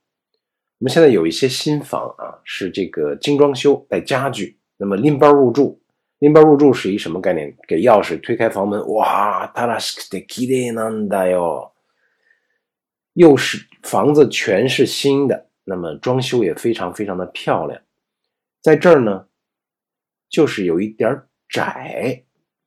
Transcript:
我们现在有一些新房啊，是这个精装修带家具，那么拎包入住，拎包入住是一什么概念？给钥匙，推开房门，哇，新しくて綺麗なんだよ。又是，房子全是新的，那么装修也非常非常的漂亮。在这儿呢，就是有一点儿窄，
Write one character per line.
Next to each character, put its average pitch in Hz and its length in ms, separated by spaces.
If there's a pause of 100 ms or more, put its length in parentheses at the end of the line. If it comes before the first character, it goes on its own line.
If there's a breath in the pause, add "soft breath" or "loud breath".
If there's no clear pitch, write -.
(800)
我 117 60
们 127 60
现 165 80
在 156 100
有 85 180
一 82 40
些 135 160
新 147 320
房 - 380
啊， - 260
是 - 280
这 92 160
个 73 280
精 143 220
装 143 160
修 135 340
带 90 140
家 131 300
具， 107 260 (220)
那 101 80
么 98 80
拎 139 240
包 147 120
入 135 200
住， 127 280 (440)
拎 147 80
包 156 100
入 156 140
住 139 160
是 110 180
一 101 80
什 82 140
么 90 80
概 92 140
念？ 73 200 (140)
给 82 140
钥 107 200
匙， 82 200
推 123 120
开 113 140
房 101 180
门， 104 140 (140)
哇， 98 600
新 120 280
し - 160
く - 120
て 95 160
綺 123 220
麗 127 240
な 113 180
ん 107 200
だ 95 200
よ。 85 420 (1400)
又 165 240
是， - 320 (140)
房 123 340
子 143 140
全 110 400
是 131 160
新 139 420
的， - 200 (180)
那 95 100
么 82 200
装 127 260
修 127 200
也 82 140
非 117 180
常 87 200
非 104 120
常 95 120
的 90 80
漂 92 400
亮。 - 160 (800)
在 156 160
这 180 120
儿 151 120
呢， 98 260 (1040)
就 156 180
是 104 160
有 85 160
一 107 80
点 110 220
儿 143 180 (220)
窄， - 760 (440)